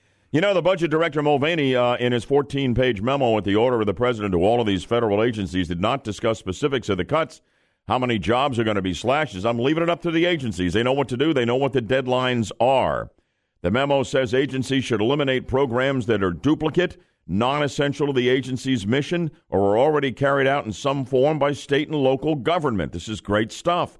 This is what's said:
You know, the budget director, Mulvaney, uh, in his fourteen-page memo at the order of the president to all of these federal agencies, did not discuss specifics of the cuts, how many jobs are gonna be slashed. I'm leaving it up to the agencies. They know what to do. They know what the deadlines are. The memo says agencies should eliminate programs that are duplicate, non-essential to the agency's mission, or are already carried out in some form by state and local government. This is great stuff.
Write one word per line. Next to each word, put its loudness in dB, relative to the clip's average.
You 2
know, 2
the 2
budget 0
director, 0
Mulvaney, 2
uh, 2
in 0
his -2
fourteen-page 0
memo 2
at -2
the 2
order 4
of 0
the 0
president 0
to 2
all 4
of 0
these 0
federal 2
agencies, -2
did -4
not 0
discuss -4
specifics -2
of 0
the -2
cuts, -2
how 0
many 0
jobs 0
are 0
gonna 0
be -2
slashed. -2
I'm 0
leaving 0
it 0
up -2
to -4
the 0
agencies. -2
They 2
know 2
what 0
to -4
do. 0
They 2
know 2
what 0
the 0
deadlines 0
are. 2
The 0
memo 2
says 0
agencies 0
should -2
eliminate 0
programs 0
that 2
are 0
duplicate, 0
non-essential 0
to -2
the 2
agency's 0
mission, -2
or 0
are 2
already 2
carried 0
out 0
in -6
some -2
form 2
by 0
state -2
and -4
local 2
government. -2
This -10
is -8
great -2
stuff. -4